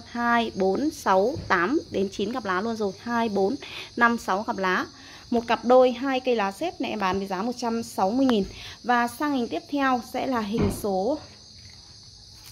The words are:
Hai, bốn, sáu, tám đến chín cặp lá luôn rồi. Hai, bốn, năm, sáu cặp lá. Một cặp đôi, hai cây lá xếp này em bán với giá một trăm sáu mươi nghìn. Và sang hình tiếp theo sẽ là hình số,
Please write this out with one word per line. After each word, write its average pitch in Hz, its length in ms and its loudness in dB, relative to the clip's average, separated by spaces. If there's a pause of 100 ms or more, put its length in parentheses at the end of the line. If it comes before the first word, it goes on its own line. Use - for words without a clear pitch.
Hai, 233 480 0
bốn, 190 360 0
sáu, 214 440 2 (140)
tám 202 320 2 (100)
đến 196 220 0
chín 208 200 -4
cặp 247 120 -6
lá 185 160 0
luôn 226 160 -4
rồi. 202 160 -2 (100)
Hai, 233 260 -2
bốn, 202 260 0 (420)
năm, 233 220 4
sáu 202 240 -2
cặp 226 160 -4
lá. 190 280 0 (480)
Một 233 120 0
cặp 226 180 0
đôi, 254 280 8
hai 254 280 -2
cây 247 160 2
lá 196 160 0
xếp 339 280 -6
này 262 100 -2
em 220 100 -4
bán 190 180 0
với 196 80 -4
giá 190 160 -4
một 240 140 -2
trăm 233 260 -4
sáu 202 280 0
mươi 262 160 4
nghìn. 220 180 4 (380)
Và 240 260 2 (100)
sang 294 140 -2
hình 240 160 -2
tiếp 330 220 -6
theo 269 320 0 (100)
sẽ 254 140 -4
là 247 140 -2
hình 208 300 0 (120)
số, 208 360 0 (1300)